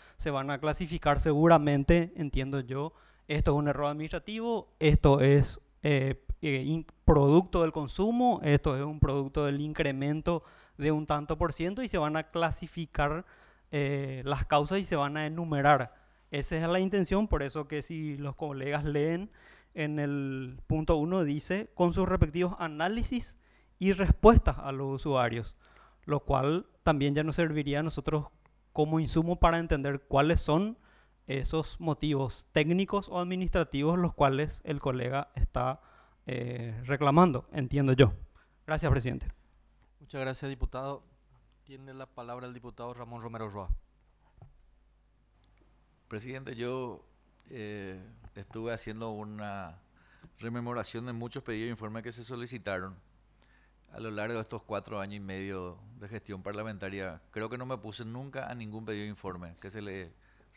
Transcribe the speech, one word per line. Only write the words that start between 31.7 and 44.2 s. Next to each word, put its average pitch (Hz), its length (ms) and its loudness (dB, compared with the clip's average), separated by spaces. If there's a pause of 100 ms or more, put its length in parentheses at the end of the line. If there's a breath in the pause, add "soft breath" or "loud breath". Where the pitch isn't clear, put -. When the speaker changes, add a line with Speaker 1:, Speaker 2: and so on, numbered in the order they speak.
Speaker 1:
motivos 147 720 -2
técnicos 180 580 0
o 180 100 -4
administrativos 175 800 0
los 175 140 2
cuales 139 500 2
el 143 160 -6
colega 127 560 -4
está, 127 460 -2 (440 soft breath)
eh, 120 600 -8
reclamando, 143 680 4
entiendo 139 420 2
yo. 127 200 8 (520 soft breath)
Gracias, 156 260 0
presidente. 127 360 -2 (720)
Speaker 2:
Muchas 139 220 -10
gracias, 131 280 -6
diputado. 135 540 -6 (600)
Tiene 135 300 -20
la 135 120 -16
palabra 123 420 -12
el 123 60 -12
diputado 120 400 -14
Ramón 117 280 -14
Romero 113 280 -10
Roa. 98 200 -8 (2500)